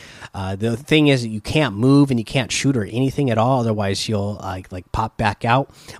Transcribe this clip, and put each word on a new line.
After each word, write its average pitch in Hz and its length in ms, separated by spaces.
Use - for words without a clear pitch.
Uh, 95 220
the 113 200
thing 147 300
is 135 160
that 117 60
you 107 120
can't 131 360
move 139 340
and 123 80
you 110 60
can't 127 260
shoot 135 260
or 110 60
anything 127 480
at 110 80
all. 123 220
Otherwise, 104 480
you'll, 101 340
like, 92 300
like, 92 180
pop 113 260
back 107 280
out. 123 260